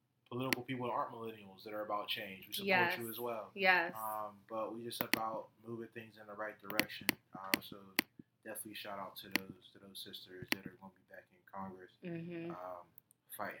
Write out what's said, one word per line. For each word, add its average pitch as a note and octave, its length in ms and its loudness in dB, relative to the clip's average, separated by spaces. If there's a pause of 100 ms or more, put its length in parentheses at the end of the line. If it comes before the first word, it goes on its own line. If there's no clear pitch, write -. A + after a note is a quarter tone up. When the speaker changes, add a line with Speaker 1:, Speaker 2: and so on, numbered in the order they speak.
(280)
Speaker 1:
political B2+ 340 2
people B2 240 0
that A2+ 60 2
aren't C3 200 2
millennials G#2+ 520 -8
that G#2+ 80 -6
are G#2+ 100 0
about G#2 260 2
change. G2 380 -4
We - 60 -8
support G2+ 160 0
Speaker 2:
Yes. F3+ 300 8
Speaker 1:
you A#2 120 -2
as A2 80 -4
well. A#2 360 0
Speaker 2:
Yes. F3+ 420 8
Speaker 1:
Um, G#2+ 420 0 (100)
but A2 260 0
we A#2 100 -6
just A#2 180 0
about A2+ 460 2 (160)
moving A2+ 240 -4
things A2 300 -10
in G#2+ 80 -14
the G#2 80 -8
right G#2+ 260 -4
direction. G#2 480 2 (300)
Um, F#2+ 240 2
so - 140 -10 (680)
definitely G#2+ 300 -6
shout G#2 240 -4
out F#2+ 180 -6
to G2+ 140 -10
those, F#2+ 420 -6
to G2 60 -18
those G2 200 -14
sisters F#2 520 -10
that F#2+ 160 -2
are F#2+ 40 -6 (100)
gonna F#2+ 140 -14
be - 80 -20 (120)
back - 180 -14
in - 60 -20 (120)
Congress, F#3 400 -6 (140)
Speaker 2:
Mm-hmm. E3+ 460 -4
Speaker 1:
um, F3+ 360 -6 (500)
fighting F#2 240 -4